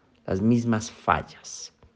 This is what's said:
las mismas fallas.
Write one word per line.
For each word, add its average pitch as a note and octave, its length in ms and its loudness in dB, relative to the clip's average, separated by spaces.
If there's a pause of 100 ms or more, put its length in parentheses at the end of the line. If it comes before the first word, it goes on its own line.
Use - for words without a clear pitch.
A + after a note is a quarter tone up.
(260)
las F#2+ 140 -2
mismas A#2 500 2
fallas. - 840 -4 (240)